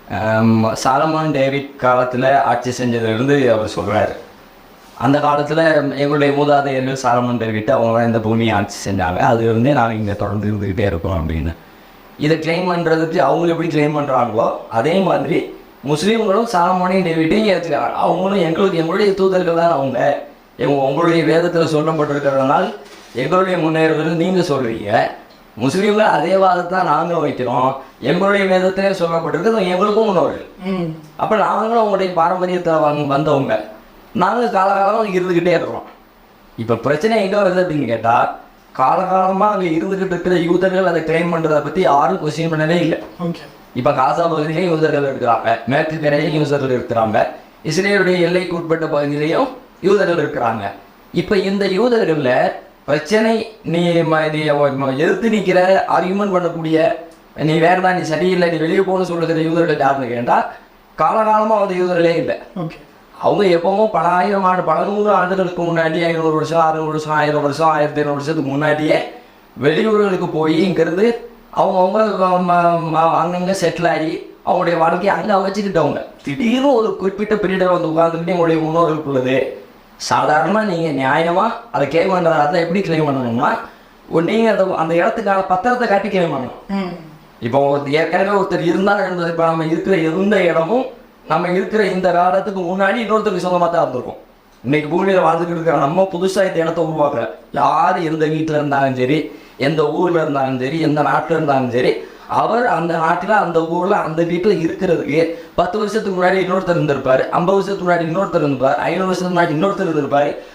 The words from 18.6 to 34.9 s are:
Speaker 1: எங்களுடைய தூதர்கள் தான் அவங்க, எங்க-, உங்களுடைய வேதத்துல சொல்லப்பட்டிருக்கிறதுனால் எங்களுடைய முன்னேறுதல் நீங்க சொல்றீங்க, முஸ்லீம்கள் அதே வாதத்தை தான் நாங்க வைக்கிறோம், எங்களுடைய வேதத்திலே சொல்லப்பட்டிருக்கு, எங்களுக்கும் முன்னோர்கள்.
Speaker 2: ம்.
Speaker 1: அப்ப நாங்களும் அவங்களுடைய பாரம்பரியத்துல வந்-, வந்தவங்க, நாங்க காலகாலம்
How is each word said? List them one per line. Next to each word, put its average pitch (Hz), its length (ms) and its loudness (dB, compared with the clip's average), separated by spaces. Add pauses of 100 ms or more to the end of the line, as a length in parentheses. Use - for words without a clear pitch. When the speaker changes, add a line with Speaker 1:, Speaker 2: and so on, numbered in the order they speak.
Speaker 1:
எங்களுடைய 185 360 2
தூதர்கள் 185 420 2
தான் 170 160 2
அவங்க, 139 520 0 (340)
எங்க-, 139 260 0
உங்களுடைய 165 400 2
வேதத்துல 165 420 2
சொல்லப்பட்டிருக்கிறதுனால் 147 1080 0 (420)
எங்களுடைய 180 420 0
முன்னேறுதல் 160 580 0
நீங்க 180 260 0
சொல்றீங்க, 113 680 0 (460)
முஸ்லீம்கள் 202 500 2
அதே 170 300 2
வாதத்தை 180 420 2
தான் 180 80 0
நாங்க 160 420 0
வைக்கிறோம், 131 480 0 (260)
எங்களுடைய 196 440 2
வேதத்திலே 190 460 2
சொல்லப்பட்டிருக்கு, 170 760 0
எங்களுக்கும் 208 380 2
முன்னோர்கள். 151 400 0 (200)
Speaker 2:
ம். 175 300 -4 (200)
Speaker 1:
அப்ப - 200 0
நாங்களும் 214 480 0
அவங்களுடைய 196 320 0
பாரம்பரியத்துல 175 640 0
வந்-, 147 260 0
வந்தவங்க, 139 560 0 (500)
நாங்க 220 340 0
காலகாலம் 196 640 0